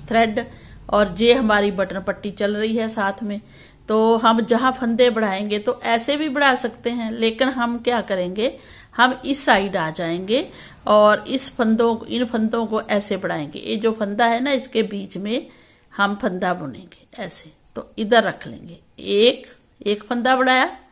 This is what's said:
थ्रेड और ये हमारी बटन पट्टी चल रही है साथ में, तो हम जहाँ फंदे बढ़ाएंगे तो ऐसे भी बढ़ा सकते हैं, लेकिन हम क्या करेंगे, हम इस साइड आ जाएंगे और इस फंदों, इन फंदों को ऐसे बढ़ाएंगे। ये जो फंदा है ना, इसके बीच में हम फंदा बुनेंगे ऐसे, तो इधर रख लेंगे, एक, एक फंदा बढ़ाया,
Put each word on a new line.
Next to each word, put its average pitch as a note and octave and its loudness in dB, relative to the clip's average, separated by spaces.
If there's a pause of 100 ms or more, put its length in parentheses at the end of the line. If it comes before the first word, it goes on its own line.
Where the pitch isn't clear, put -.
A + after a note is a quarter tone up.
थ्रेड A3+ 2 (440)
और G3+ 2
ये A#3 6
हमारी G#3 2
बटन F#3+ -4
पट्टी G3 -6
चल G#3 -4
रही A3 -2
है A3+ -2
साथ G#3 -4
में, G#3 -6 (480)
तो A3 4
हम A3+ 4
जहाँ A#3+ 2
फंदे B3 2
बढ़ाएंगे G#3 -2
तो A#3+ -4
ऐसे A#3 0
भी D4+ -2
बढ़ा C4+ 4
सकते A#3+ -4
हैं, A#3 -4
लेकिन A3+ 0
हम A#3+ -2
क्या A#3+ 0
करेंगे, F#3+ -4 (380)
हम B3+ 4
इस C#4 -2
साइड G3 2
आ D#3+ -2
जाएंगे F#3 -2 (360)
और G#3 6
इस - -6
फंदों, A3+ 0
इन A#3 -2
फंदों A3+ -2
को G#3+ -2
ऐसे G#3 -2
बढ़ाएंगे। E3+ -6
ये A3 -4
जो A3 0
फंदा A3 -2
है A#3 2
ना, C#4 -2
इसके A3+ -2
बीच G3 -8
में G#3 -6 (500)
हम G3+ 0
फंदा F#3 -2
बुनेंगे F3 -14
ऐसे, - -16 (220)
तो - -12
इधर A3 4
रख - -6
लेंगे, E3 -18 (180)
एक, G3+ 2 (400)
एक G#3 -4
फंदा B3 0
बढ़ाया, B3+ 2 (140)